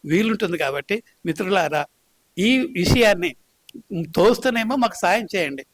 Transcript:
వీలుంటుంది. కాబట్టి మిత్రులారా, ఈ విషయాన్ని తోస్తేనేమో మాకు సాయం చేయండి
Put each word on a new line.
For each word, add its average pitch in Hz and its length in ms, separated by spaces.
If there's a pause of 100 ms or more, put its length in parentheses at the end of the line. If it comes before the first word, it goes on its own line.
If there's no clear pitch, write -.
వీలుంటుంది. 185 540
కాబట్టి 143 440 (240)
మిత్రులారా, 160 600 (520)
ఈ 233 200
విషయాన్ని 190 760 (800)
తోస్తేనేమో 233 600
మాకు 233 180
సాయం 196 320 (100)
చేయండి 139 380